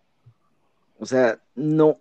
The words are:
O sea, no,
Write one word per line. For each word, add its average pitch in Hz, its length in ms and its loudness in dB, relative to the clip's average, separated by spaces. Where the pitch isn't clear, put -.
O 104 60 -14
sea, 120 340 0
no, 156 460 0